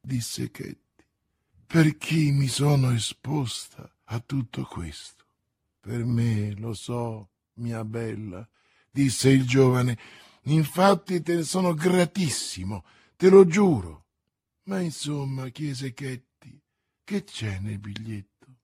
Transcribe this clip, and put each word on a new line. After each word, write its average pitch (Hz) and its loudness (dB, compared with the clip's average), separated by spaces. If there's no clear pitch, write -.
disse 123 -8
Ketty, - -18
"per 156 4
chi 156 0
mi 139 0
sono 135 2
esposta - -6
a 113 -8
tutto 131 -6
questo?" - -14
"Per 117 -6
me, 117 0
lo 110 -8
so, 113 -8
mia 117 -8
bella", 110 -10
disse 135 2
il 135 4
giovane, 123 4
"infatti 170 2
te 170 -2
ne 170 0
sono 180 0
gratissimo, 151 -2
te 180 6
lo 190 12
giuro." 156 0
"Ma 190 -6
insomma", 139 -6
chiese 135 -8
Ketty, - -14
"che 202 -6
c'è 104 -8
nel 104 -8
biglietto?" 104 -14